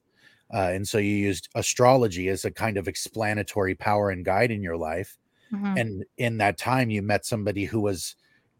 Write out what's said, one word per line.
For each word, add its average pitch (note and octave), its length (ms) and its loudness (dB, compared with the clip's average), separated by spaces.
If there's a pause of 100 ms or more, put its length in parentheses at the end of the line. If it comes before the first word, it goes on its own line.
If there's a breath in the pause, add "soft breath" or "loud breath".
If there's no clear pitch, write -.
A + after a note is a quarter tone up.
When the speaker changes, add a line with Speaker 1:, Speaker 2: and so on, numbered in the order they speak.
(520 soft breath)
Speaker 1:
Uh, G2 220 0
and G2 140 -6
so - 100 0
you G#2 180 2
used G2+ 400 -2
astrology A2+ 720 4
as F#2+ 160 -2
a G2+ 60 -2
kind G#2+ 260 -2
of G2 100 -2
explanatory G#2 880 -2
power G#2 340 2
and F2+ 160 -4
guide G2+ 240 0
in G#2 140 -4
your E2+ 140 -4
life. E2 400 -6 (360)
Speaker 2:
Mm-hmm. G3+ 240 -4
Speaker 1:
And A2 280 -4 (120)
in A#2 200 -2
that G2+ 200 2
time, B2 320 0
you G#2 120 0
met G2+ 240 0
somebody G2+ 400 -2
who G#2+ 160 -2
was, G2+ 340 -2 (440)